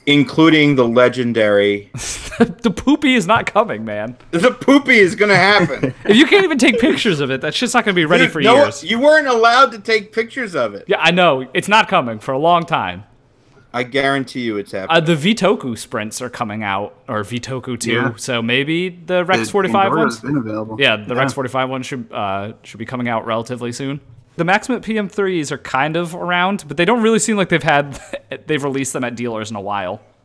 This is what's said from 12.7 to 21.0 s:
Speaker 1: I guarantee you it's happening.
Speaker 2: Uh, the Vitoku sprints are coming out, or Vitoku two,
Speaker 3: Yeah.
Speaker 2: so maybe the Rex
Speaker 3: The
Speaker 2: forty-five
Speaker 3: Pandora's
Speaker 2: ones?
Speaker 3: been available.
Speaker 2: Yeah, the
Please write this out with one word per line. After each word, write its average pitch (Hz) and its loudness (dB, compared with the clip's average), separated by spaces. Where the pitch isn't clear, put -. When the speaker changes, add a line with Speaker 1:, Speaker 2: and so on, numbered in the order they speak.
Speaker 1:
I 123 -4
guarantee 135 -2
you 113 -2
it's 98 -8
happening. 104 -2
Speaker 2:
Uh, - 4
the 165 0
Vitoku 175 -2
sprints 110 -8
are 123 -8
coming 110 -8
out, 101 -4
or 107 -4
Vitoku 123 -8
two, 120 -4
Speaker 3:
Yeah. 120 -2
Speaker 2:
so 120 -4
maybe 139 -2
the 175 -4
Rex 185 0
Speaker 3:
The - -10
Speaker 2:
forty-five 196 2
Speaker 3:
Pandora's 156 0
Speaker 2:
ones? - -14
Speaker 3:
been 135 -4
available. 110 -6
Speaker 2:
Yeah, 123 2
the 120 -8